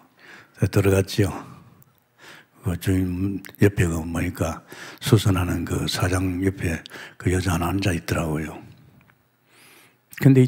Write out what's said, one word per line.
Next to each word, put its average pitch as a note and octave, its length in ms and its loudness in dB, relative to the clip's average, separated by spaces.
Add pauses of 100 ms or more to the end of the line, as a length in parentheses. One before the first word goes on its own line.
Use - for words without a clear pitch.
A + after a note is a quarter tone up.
(720)
들어갔지요. F#2+ 800 0 (1120)
그 F2 160 -4
주임 F#2+ 640 -2 (200)
옆에 G2+ 260 4
그 D#2+ 160 -2
보니까 E2+ 600 -4 (360)
수선하는 F2+ 640 2
그 F2+ 220 -4
사장 F#2 580 -2
옆에 E2 380 -2 (340)
그 - 160 0
여자 F2+ 200 0
하나 E2 160 0
앉아 G2 240 0
있더라고요. D#2 680 -4 (1600)
근데 C3+ 260 8